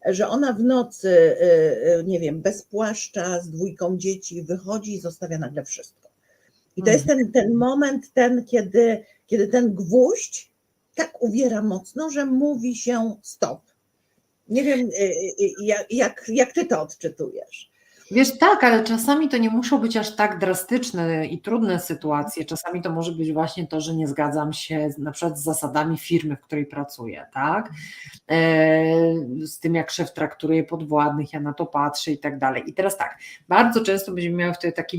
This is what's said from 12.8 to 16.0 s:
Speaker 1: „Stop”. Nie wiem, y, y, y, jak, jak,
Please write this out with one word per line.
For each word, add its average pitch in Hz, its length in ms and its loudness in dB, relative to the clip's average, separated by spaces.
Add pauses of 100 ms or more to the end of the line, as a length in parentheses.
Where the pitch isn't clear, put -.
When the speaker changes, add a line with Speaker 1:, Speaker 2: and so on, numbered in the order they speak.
Speaker 1:
„Stop”. - 380 -6 (880)
Nie 254 160 0
wiem, 269 160 2
y, 233 120 -2
y, 190 520 -2
y, 202 200 -2
jak, 208 260 0
jak, 233 380 0